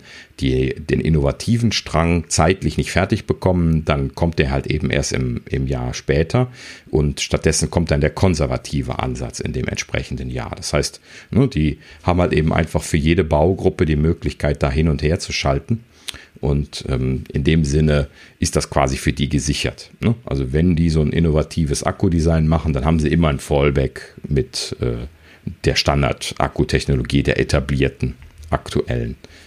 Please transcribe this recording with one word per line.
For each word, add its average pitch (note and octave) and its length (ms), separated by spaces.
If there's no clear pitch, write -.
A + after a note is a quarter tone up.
die, B2+ 340
den - 280
innovativen D#2+ 720
Strang E2+ 560
zeitlich E2+ 500
nicht - 140
fertig G2 360
bekommen, E2 580
dann C#2 300
kommt E2 240
der C#2+ 100
halt C2+ 160
eben C#2+ 240
erst C#2+ 240
im, B1+ 340
im C2 200
Jahr B1 260
später D#2+ 540
und D2 320
stattdessen - 480
kommt E2+ 220
dann C#2+ 100
der - 80
konservative D#2+ 880
Ansatz B2 420
in - 140
dem B2+ 140
entsprechenden B2 640
Jahr. B2 240
Das - 180
heißt, - 280
ne, C3 180
die D#2 300
haben F2+ 200
halt F2 120
eben D#2 200
einfach D#2+ 280
für - 160
jede E2 260
Baugruppe E2+ 640
die D2+ 120
Möglichkeit, D2+ 640
da C#2+ 80
hin D#2 180
und C#2+ 140
her E2 160
zu - 120
schalten. - 520
Und, C#2+ 480
ähm, C2 420
in C#2+ 140
dem D#2+ 180
Sinne D2 440
ist - 180
das - 120
quasi C2+ 280
für - 160
die C#2 160
gesichert, C#2 600
ne? A2+ 140
Also C2 260
wenn E2 240
die E2+ 140
so D#2 120
ein D2 100
innovatives D2+ 720
Akkudesign E2 640
machen, D#2+ 260
dann C#2 120
haben D#2+ 140
sie D2+ 80
immer D#2+ 220
ein C2+ 100
Fallback C#2+ 720
mit, - 540
äh, A#2 260
der C2+ 120
Standard-Akkutechnologie, C#2 1500
der - 160
etablierten, C2+ 760
aktuellen. - 640